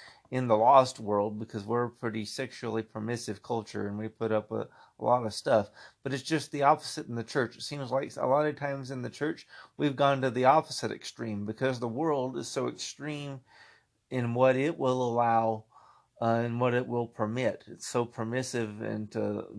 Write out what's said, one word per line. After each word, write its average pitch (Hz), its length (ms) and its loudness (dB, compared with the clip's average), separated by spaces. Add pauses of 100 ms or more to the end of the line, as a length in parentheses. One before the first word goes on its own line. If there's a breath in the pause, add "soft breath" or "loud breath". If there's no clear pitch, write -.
(320 loud breath)
in 127 160 -2
the 113 80 6
lost 127 420 8
world, 104 400 0
because 107 260 -8
we're 117 200 0
a 120 60 -6
pretty 113 340 -6
sexually 113 580 -6
permissive 110 580 -8
culture 107 460 -6
and 101 100 -6
we 110 120 -6
put 110 240 -4
up 107 180 0
a, 110 160 -4 (320 loud breath)
a - 60 -8
lot 120 200 4
of 107 80 -4
stuff. 110 380 2 (320 loud breath)
But 131 100 -6
it's 135 120 -6
just 156 260 -2
the 139 140 0
opposite 147 420 2
in 120 80 -8
the 117 80 -4
church. 117 340 -2
It - 60 -14
seems 139 300 -8
like 135 240 -2
a - 100 -2
lot 143 200 4
of 147 100 -2
times 139 340 -6
in 127 120 -8
the 117 80 -6
church, 156 360 -4 (300 loud breath)
we've 143 180 0
gone 139 280 4
to 131 80 2
the 123 160 2
opposite 151 440 4
extreme 107 560 -8
because 123 320 -2
the 120 80 -4
world 131 500 -2
is 135 120 -6
so - 180 -2
extreme 139 760 -8 (680 loud breath)
in 120 240 -2
what 127 220 6
it 147 200 0
will 127 320 2
allow, 113 560 2 (560 soft breath)
uh, 117 240 4
and 120 160 -4
what 123 140 4
it 123 140 0
will 120 180 -2
permit. 113 600 -2
It's - 180 -14
so 120 180 0
permissive 117 760 -4
and, 107 340 -6
uh, 104 260 -2 (160)